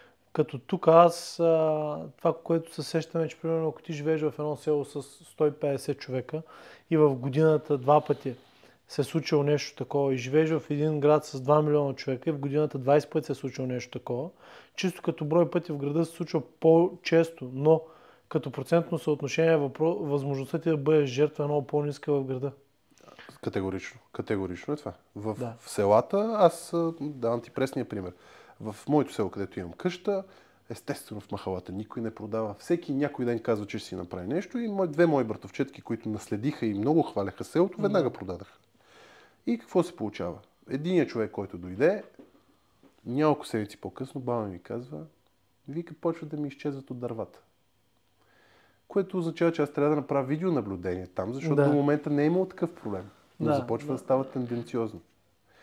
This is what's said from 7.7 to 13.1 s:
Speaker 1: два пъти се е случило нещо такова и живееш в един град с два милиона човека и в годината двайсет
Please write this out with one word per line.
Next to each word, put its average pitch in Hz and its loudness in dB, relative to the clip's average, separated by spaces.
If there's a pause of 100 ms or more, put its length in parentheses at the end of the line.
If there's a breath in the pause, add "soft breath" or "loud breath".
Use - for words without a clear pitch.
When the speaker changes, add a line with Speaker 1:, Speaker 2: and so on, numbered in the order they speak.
Speaker 1:
два 143 6
пъти 135 -2 (540 soft breath)
се - -6
е 135 2
случило 151 0
нещо 143 0
такова 139 0
и - -2
живееш 143 2
в 160 0
един 151 0
град 147 6
с 135 -10
два 147 4
милиона 147 2
човека 131 -4
и - 0
в 147 -4
годината 143 -2
двайсет 143 4